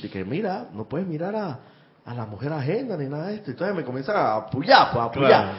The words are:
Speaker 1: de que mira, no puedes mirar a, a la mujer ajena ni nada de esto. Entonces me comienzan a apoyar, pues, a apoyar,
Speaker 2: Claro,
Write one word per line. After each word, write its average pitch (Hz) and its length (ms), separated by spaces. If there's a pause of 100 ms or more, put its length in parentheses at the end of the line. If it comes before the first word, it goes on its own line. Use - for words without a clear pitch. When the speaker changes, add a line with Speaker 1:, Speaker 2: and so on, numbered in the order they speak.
Speaker 1:
de 104 80
que 95 140
mira, 196 480
no 107 160
puedes 180 200
mirar 170 280
a, 175 240 (460)
a 117 80
la 117 140
mujer 110 260
ajena 185 420
ni 147 100
nada 151 220
de 214 80
esto. 208 160
Entonces 190 240
me 160 80
comienzan 131 340
a 120 180
apoyar, 165 560
pues, 117 100
a 117 40
apoyar, 131 240
Speaker 2:
Claro, 95 300